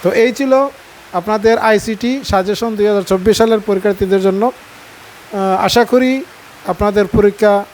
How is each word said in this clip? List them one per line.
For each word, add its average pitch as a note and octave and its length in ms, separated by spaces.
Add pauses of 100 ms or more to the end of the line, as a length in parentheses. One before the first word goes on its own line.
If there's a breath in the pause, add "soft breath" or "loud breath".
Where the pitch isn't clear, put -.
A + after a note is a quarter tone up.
তো F3 80
এই A3+ 220
ছিল C4+ 340 (460)
আপনাদের G#3+ 440
আইসিটি A3 640
সাজেশন G3+ 520
দুই G#3 120
হাজার G3+ 160
চব্বিশ F#3+ 340
সালের A3 220
পরীক্ষার্থীদের G3 600
জন্য। G3 240
আহ, - 1200
আশা A#3 200
করি B3+ 380 (440)
আপনাদের G3+ 400
পরীক্ষা G3+ 680